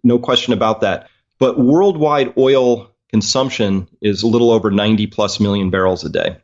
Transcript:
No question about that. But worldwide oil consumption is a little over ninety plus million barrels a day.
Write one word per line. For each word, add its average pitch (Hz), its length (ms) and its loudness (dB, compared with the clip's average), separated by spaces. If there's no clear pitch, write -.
No 120 160 2
question 123 360 -2
about 110 260 -2
that. 95 300 -4
But 131 200 0
worldwide 151 800 0
oil 127 540 2
consumption 107 800 -2
is 101 200 -2
a 110 40 2
little 117 240 2
over 110 200 2
ninety 104 360 0
plus 104 340 -4
million 101 300 0
barrels 92 340 0
a 76 60 -8
day. 80 340 -4